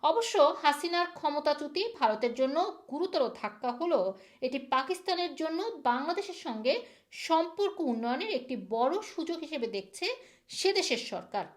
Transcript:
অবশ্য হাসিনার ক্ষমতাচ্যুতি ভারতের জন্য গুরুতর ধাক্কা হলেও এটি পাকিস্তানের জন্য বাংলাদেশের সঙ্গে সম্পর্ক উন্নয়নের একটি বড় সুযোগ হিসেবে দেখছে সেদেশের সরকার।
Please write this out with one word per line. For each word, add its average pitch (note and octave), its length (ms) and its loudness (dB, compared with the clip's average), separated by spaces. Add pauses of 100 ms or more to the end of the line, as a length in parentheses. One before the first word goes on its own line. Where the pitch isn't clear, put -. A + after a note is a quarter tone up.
অবশ্য G#4 320 2 (240)
হাসিনার E4+ 540 2
ক্ষমতাচ্যুতি D4 720 0 (120)
ভারতের A#3 380 2
জন্য C4 240 2 (320)
গুরুতর D#4+ 340 0 (120)
ধাক্কা A3+ 360 -4
হলেও B3 340 2 (360)
এটি B3+ 180 -2 (140)
পাকিস্তানের F4 600 0
জন্য D#4+ 240 -2 (240)
বাংলাদেশের E4 640 0
সঙ্গে A#3 280 0 (540)
সম্পর্ক E4+ 520 2
উন্নয়নের B3+ 520 0
একটি B3+ 240 -4 (140)
বড় A#3+ 240 2 (100)
সুযোগ E4 360 -6
হিসেবে C#4+ 280 -4
দেখছে G3 380 -6 (440)
সেদেশের F#4+ 640 2
সরকার। F3+ 340 -6 (120)